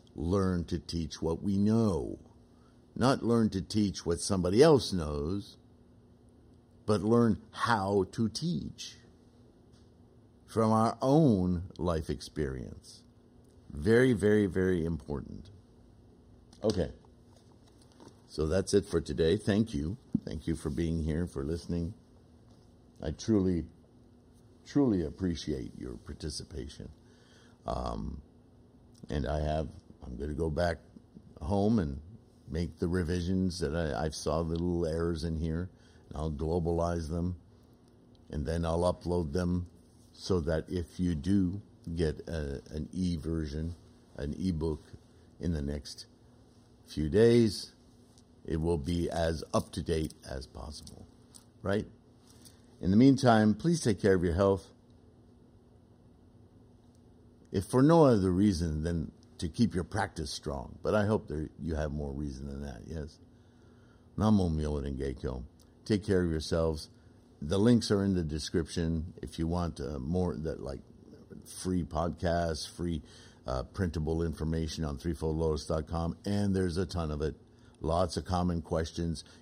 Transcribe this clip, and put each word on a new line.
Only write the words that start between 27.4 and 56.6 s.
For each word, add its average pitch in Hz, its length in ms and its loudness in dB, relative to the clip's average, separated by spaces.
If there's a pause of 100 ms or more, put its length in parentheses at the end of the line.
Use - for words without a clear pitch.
Um, 62 560 -6 (880)
and 71 160 -2
I 73 160 -2
have, 76 260 0 (380)
I'm 62 120 -10
gonna 71 180 -6
go 80 160 -2
back 82 260 0 (640)
home 101 380 2
and 71 200 -2 (480)
make 80 300 -4
the 95 100 0
revisions 90 720 0
that 76 160 -2
I, 76 300 -2
I 80 40 0
saw 78 340 -2
the 82 60 -4
little 85 360 -2
errors 82 380 -2
in 82 140 -2
here. 82 320 -4 (400)
And - 80 -12
I'll 78 140 -4
globalize 82 800 0
them, 87 260 -2 (920)
and 73 160 -4
then 82 180 0
I'll 85 300 2
upload 85 400 -2
them 87 320 -2 (480)
so - 280 -2
that 78 280 -2
if 87 300 -6
you 87 160 0
do 92 440 0 (360)
get 78 320 0
a, 73 420 -6
an 76 240 -6
e-version, 80 840 -4 (420)
an 73 200 -6
e-book 80 460 -2 (560)
in 87 120 -2
the 76 120 -2
next 71 420 -8 (800)
few 78 240 -4
days, 113 600 6 (760)
it 80 160 -2
will 85 160 2
be 85 320 -2
as 82 340 -2 (120)
up-to-date 80 580 -2 (160)
as 67 160 -8
possible, - 600 -16 (560)
right? 98 240 -2 (920)
In 92 120 0
the 101 60 6
meantime, 117 580 8
please 165 260 0
take 107 180 2
care 98 140 6
of 87 100 2
your 85 120 2
health. 98 320 4 (2750)